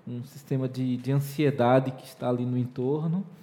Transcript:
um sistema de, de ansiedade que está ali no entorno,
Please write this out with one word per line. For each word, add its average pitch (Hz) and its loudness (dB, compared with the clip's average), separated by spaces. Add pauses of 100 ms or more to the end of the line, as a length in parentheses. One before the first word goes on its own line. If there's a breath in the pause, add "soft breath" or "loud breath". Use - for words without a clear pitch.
um 123 -8
sistema - -4
de, 127 -2
de 123 -4
ansiedade 135 4
que - -16
está - -8
ali 123 0
no 123 -2
entorno, 151 -2 (180 loud breath)